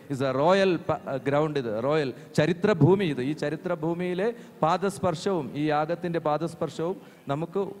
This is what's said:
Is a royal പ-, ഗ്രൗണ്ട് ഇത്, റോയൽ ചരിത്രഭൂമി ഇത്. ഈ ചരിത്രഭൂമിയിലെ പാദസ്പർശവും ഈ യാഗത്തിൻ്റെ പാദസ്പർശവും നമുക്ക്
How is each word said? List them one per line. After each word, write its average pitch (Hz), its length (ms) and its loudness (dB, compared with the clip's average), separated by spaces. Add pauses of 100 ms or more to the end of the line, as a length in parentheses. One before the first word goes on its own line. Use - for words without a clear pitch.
(120)
Is 135 60 -4
a 131 140 0
royal 175 560 4
പ-, 139 280 -4 (100)
ഗ്രൗണ്ട് 147 320 2
ഇത്, 113 260 -2
റോയൽ 143 300 0 (200)
ചരിത്രഭൂമി 180 680 4
ഇത്. 139 160 -2
ഈ 135 120 -2
ചരിത്രഭൂമിയിലെ 175 1000 -2 (280)
പാദസ്പർശവും 175 920 0
ഈ 147 120 -2
യാഗത്തിൻ്റെ 165 520 0
പാദസ്പർശവും 160 840 -2 (280)
നമുക്ക് 165 400 -2 (120)